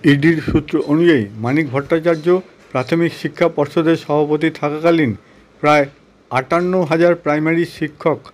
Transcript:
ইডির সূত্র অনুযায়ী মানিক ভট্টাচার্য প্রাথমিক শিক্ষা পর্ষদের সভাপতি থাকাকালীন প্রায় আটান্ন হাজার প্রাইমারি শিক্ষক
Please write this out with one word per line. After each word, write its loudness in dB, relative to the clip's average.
ইডির 2
সূত্র -2
অনুযায়ী 4
মানিক 0
ভট্টাচার্য -2
প্রাথমিক -2
শিক্ষা -2
পর্ষদের 0
সভাপতি 0
থাকাকালীন 0
প্রায় 4
আটান্ন -2
হাজার 4
প্রাইমারি 0
শিক্ষক -2